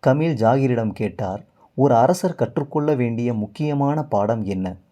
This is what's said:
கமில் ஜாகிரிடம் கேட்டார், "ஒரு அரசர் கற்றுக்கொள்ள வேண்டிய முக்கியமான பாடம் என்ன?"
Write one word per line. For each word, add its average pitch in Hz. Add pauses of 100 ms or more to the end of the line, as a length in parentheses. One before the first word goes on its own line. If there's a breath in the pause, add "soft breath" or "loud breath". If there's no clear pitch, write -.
கமில் 151
ஜாகிரிடம் 117
கேட்டார், 101 (300 soft breath)
"ஒரு 131
அரசர் 170
கற்றுக்கொள்ள 147
வேண்டிய 120
முக்கியமான 143
பாடம் 110
என்ன?" 92 (160)